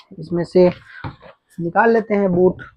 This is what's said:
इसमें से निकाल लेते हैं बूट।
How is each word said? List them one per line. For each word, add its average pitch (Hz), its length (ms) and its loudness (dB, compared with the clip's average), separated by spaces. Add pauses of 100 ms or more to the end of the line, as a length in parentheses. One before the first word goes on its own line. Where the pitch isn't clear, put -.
(180)
इसमें 165 260 -6
से 180 240 4 (920)
निकाल 190 300 0
लेते 214 240 0
हैं 202 180 0
बूट। 180 300 0 (140)